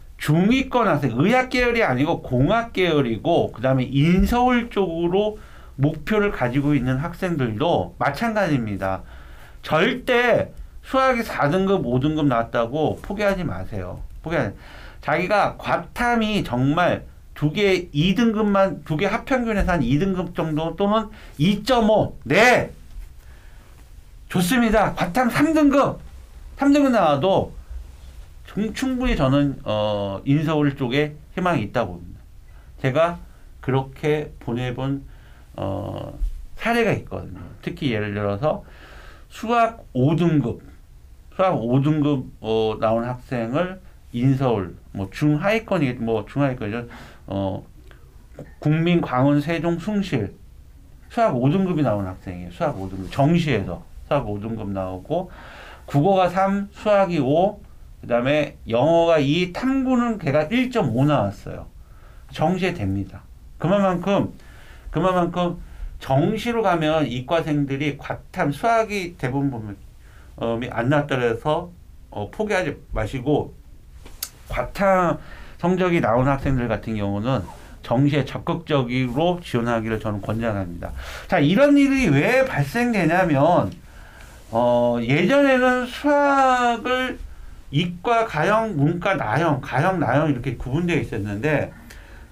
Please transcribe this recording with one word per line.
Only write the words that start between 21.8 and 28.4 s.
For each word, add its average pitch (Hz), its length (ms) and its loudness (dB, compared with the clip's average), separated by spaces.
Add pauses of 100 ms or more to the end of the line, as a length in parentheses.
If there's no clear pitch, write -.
오. 208 360 2
네! 202 480 4 (1600)
좋습니다. 214 680 2
과탐 233 360 0
삼 294 240 2
등급, 285 460 4 (560)
삼 277 160 4
등급 277 180 6
나와도 165 640 2 (920)